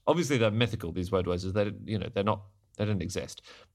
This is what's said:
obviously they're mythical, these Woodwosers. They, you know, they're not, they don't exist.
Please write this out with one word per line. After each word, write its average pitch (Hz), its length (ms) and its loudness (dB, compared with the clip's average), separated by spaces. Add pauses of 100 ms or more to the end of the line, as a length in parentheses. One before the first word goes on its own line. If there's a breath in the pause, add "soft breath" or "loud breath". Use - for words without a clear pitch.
obviously 151 320 2
they're 110 120 4
mythical, 107 420 0
these 90 180 -2
Woodwosers. 90 420 0
They, 104 180 2 (200)
you 107 80 -2
know, - 140 -4
they're 98 120 0
not, 104 180 2 (340)
they 107 80 0
don't 104 180 0
exist. 92 400 -6 (320 loud breath)